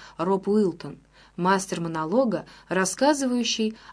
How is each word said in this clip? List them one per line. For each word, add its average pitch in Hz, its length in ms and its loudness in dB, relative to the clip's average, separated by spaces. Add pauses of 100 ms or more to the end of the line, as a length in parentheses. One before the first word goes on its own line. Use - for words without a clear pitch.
(160)
Роб 190 320 0
Уилтон, 190 500 0 (380)
мастер 185 440 0
монолога, 170 680 0 (220)
рассказывающий 240 1080 0 (160)